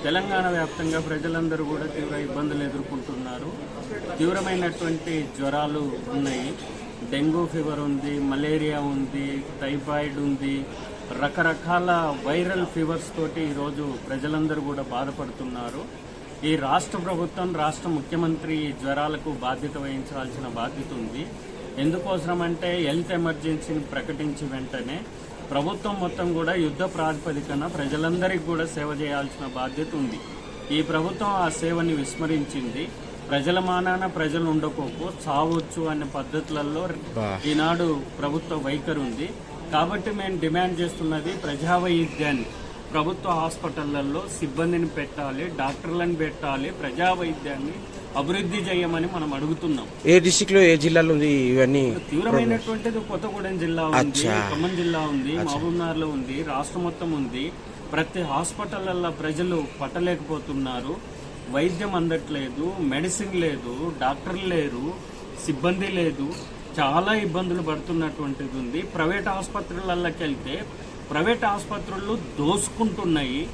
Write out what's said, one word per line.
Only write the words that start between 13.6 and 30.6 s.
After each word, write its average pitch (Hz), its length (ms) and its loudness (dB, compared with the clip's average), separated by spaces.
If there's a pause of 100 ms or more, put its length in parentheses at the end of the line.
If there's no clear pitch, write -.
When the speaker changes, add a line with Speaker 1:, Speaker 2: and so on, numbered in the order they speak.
Speaker 1:
ప్రజలందరూ 151 520 0
కూడా 139 220 -4
బాధపడుతున్నారు. 127 1000 -4 (640)
ఈ 156 100 6
రాష్ట్ర 156 420 2
ప్రభుత్వం, 175 560 -2
రాష్ట్ర 156 340 0
ముఖ్యమంత్రి 160 800 0
ఈ 139 40 -4
జ్వరాలకు 143 580 -2
బాధ్యత 131 480 -4
వహించాల్సిన 135 680 -6
బాధ్యత 127 440 -4
ఉంది. 120 340 -6 (520)
ఎందుకోసమంటే, 175 1000 0
హెల్త్ 170 360 0
ఎమర్జెన్సీని 160 680 0
ప్రకటించి 143 680 -4
వెంటనే 131 540 -6 (500)
ప్రభుత్వం 196 500 0
మొత్తం 175 320 0
కూడా 165 220 2
యుద్ధ 156 280 2
ప్రాతిపదికన 156 840 -2
ప్రజలందరికీ 160 800 0
కూడా 165 220 0
సేవ 151 340 -4
చేయాల్సిన 143 460 -4
బాధ్యత 131 480 -4
ఉంది. 123 240 -2 (600)